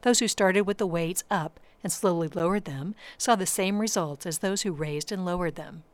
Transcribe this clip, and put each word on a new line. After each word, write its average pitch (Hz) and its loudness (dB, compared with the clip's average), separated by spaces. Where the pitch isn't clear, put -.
those 247 6
who 226 2
started 196 4
with 196 -2
the 208 0
weights 170 -2
up 165 -2
and 185 -2
slowly 170 2
lowered 185 0
them 147 -6
saw 247 4
the 185 0
same 202 0
results 175 -2
as 160 -4
those 196 0
who 208 -2
raised 151 -4
and 185 -4
lowered 175 -2
them. 156 -14